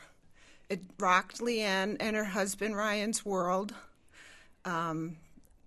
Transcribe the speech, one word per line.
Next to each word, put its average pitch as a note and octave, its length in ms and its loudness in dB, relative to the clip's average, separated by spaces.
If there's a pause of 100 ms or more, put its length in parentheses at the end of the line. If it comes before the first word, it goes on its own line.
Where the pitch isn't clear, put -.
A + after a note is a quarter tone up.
(680)
It F#3+ 100 -2 (180)
rocked F#3+ 440 4
Leanne G#3+ 580 2
and G#3+ 160 0
her G#3+ 80 2
husband G3+ 540 0
Ryan's G#3+ 480 0
world. F#3+ 480 0 (920)
Um, E3 540 -2 (500)